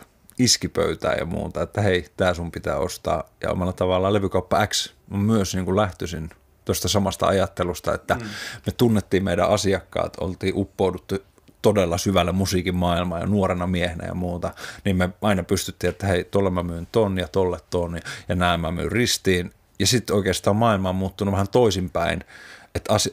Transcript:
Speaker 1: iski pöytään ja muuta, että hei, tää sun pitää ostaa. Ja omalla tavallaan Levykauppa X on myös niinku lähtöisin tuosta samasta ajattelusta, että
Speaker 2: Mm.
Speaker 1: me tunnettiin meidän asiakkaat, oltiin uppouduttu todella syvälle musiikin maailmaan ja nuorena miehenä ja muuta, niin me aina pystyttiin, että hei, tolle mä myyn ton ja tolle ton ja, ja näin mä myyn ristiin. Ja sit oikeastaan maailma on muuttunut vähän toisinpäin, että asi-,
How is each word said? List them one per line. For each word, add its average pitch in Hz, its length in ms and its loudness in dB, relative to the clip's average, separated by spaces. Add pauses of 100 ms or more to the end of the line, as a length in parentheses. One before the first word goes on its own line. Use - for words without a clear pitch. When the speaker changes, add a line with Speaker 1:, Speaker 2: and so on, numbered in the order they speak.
(380)
Speaker 1:
iski 120 300 2
pöytään - 500 -2
ja 76 60 -4
muuta, 80 380 -6
että - 180 -4
hei, 92 260 2 (100)
tää 92 180 2
sun 85 180 -6
pitää 80 240 -4
ostaa. 80 480 -2 (180)
Ja - 80 -2
omalla 90 220 0
tavallaan 92 420 2
Levykauppa 98 520 2
X - 260 -4 (180)
on 101 80 -4
myös 104 360 2
niinku 92 220 0
lähtöisin 87 540 -2 (340)
tuosta 92 240 -2
samasta 95 380 0
ajattelusta, 90 680 0
että - 200 -4
Speaker 2:
Mm. 120 60 -2 (460)
Speaker 1:
me 101 100 -2
tunnettiin 104 480 2
meidän 87 260 2
asiakkaat, 95 720 0
oltiin 92 360 -4
uppouduttu 95 600 -2 (460)
todella 95 360 4
syvälle 87 340 2
musiikin 92 420 0
maailmaan 87 460 0
ja 87 60 -4
nuorena 92 400 0
miehenä 87 400 -2
ja 85 80 -6
muuta, 87 400 -6 (300)
niin 98 120 2
me 90 140 2 (120)
aina 98 200 2
pystyttiin, - 460 -2
että 90 180 -4
hei, 90 180 2
tolle 98 260 0
mä 90 120 0
myyn 85 300 -8
ton 98 260 2
ja 87 100 -4
tolle 90 300 0 (120)
ton 85 240 -2
ja, 82 60 -8 (280)
ja 98 60 0
näin 87 260 2
mä 80 100 -4
myyn 82 220 -4
ristiin. 95 580 0 (280)
Ja 98 80 0
sit 110 240 0
oikeastaan 101 460 2
maailma 104 320 2
on 92 80 0
muuttunut 95 360 -2
vähän 98 160 0
toisinpäin, 90 760 2 (500)
että - 200 0
asi-, - 180 2